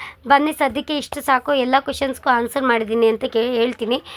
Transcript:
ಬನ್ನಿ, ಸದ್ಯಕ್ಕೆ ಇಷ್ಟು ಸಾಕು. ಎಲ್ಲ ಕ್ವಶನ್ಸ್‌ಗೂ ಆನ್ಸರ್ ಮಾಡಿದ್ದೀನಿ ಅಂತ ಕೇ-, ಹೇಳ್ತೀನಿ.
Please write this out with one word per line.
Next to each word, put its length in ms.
ಬನ್ನಿ, 240
ಸದ್ಯಕ್ಕೆ 460
ಇಷ್ಟು 240
ಸಾಕು. 320
ಎಲ್ಲ 240
ಕ್ವಶನ್ಸ್‌ಗೂ 520
ಆನ್ಸರ್ 320
ಮಾಡಿದ್ದೀನಿ 440
ಅಂತ 180
ಕೇ-, 300
ಹೇಳ್ತೀನಿ. 480